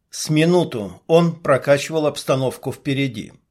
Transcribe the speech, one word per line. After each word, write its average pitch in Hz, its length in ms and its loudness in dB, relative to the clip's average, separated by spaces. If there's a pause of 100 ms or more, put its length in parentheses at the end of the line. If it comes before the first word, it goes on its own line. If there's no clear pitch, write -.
(100)
С - 180 -8
минуту 156 800 0
он 165 340 4
прокачивал 143 640 0
обстановку 135 640 -4
впереди. 131 640 -6 (180)